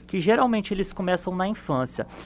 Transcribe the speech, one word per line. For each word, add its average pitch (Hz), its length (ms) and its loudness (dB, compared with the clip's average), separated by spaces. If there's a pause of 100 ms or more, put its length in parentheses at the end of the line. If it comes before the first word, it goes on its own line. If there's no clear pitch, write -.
que 190 140 -2
geralmente 220 540 4
eles 190 180 -2
começam 180 420 -2
na 185 140 0
infância. 131 580 -2 (200)